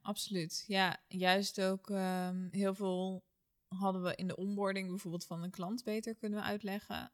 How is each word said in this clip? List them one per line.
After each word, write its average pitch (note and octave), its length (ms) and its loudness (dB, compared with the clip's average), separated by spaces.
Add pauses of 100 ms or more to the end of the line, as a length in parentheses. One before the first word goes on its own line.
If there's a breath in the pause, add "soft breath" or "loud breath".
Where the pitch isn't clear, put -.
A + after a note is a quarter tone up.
absoluut. F#3+ 640 -4
Ja, F#3+ 420 4
juist F#3 520 4
ook, F#3+ 300 0
ehm, F#3 600 0
heel G3 240 4
veel F#3 500 0 (440)
hadden F#3+ 340 0
we F3+ 140 2
in F#3+ 100 -2
de F3+ 100 -2
onboarding G3 520 0
bijvoorbeeld F3 380 -4
van E3+ 160 -6
een F3+ 80 -4
klant F#3+ 340 -4
beter A3 300 -2
kunnen G#3 280 -2
uitleggen. G3+ 720 -4